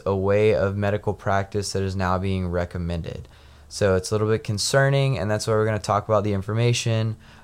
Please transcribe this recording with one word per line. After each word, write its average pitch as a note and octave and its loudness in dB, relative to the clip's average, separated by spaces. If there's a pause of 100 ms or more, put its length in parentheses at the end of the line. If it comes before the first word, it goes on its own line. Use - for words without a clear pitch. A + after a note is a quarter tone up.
a G2 0
way G2+ 4
of G2 0
medical G#2 -2
practice G2 -4
that G2 -2
is F#2+ -4
now F#2 0
being F#2+ -2
recommended. F2 -4 (440)
So F#2+ 2
it's F#2 -2
a - 0
little G#2+ 0
bit A2 0
concerning, C3+ 2
and F#2+ -2
that's G#2+ -2
why A2+ 2
we're G#2+ 4
gonna G#2+ 0
talk G2+ 0
about G#2+ 2
the G#2 0
information. A2 0 (280)